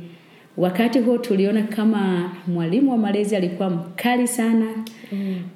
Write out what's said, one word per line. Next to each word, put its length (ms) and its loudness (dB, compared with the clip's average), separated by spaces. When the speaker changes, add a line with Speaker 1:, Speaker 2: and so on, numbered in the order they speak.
Speaker 1:
wakati 400 2
huo 200 2
tuliona 440 2
kama 680 0
mwalimu 440 2
wa 80 2
malezi 380 2
alikuwa 340 0
mkali 580 0
sana. 380 0
Speaker 2:
Mm. 240 -4